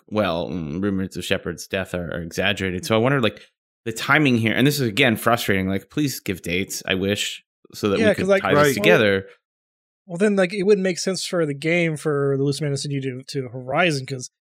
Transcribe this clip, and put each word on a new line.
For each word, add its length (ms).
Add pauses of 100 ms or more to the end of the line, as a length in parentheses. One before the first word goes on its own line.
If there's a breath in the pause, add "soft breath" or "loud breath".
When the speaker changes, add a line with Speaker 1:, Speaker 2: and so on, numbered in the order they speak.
Speaker 1:
"Well, 420
mm, 320
rumors 340
of 80
Shepard's 440
death 260
are, 180
are 100
exaggerated." 640
So 100
I 20
wonder, 220
like, 220 (420)
the 80
timing 460
here, 160
and 120
this 140
is, 80
again, 280
frustrating, 520
like, 220
please 280
give 240
dates, 440
I 80
wish, 500 (280)
so 180
that 100
Speaker 2:
Yeah, 80
Speaker 1:
we 60
Speaker 2:
'cause, 80
Speaker 1:
could 60
Speaker 2:
like, 140
Speaker 1:
tie 120
this 40 (100)
Speaker 3:
Right. 60
Speaker 1:
together. 520 (800 loud breath)
Speaker 2:
Well, 120
then, 160
like, 180
it 120
wouldn't 180
make 160
sense 260
for 220
the 80
game 420
for 400
the 60
Elusive 200
Man 100
to 60
send 140
you 80
to, 280
to 200
Horizon, 580
'cause 240 (180)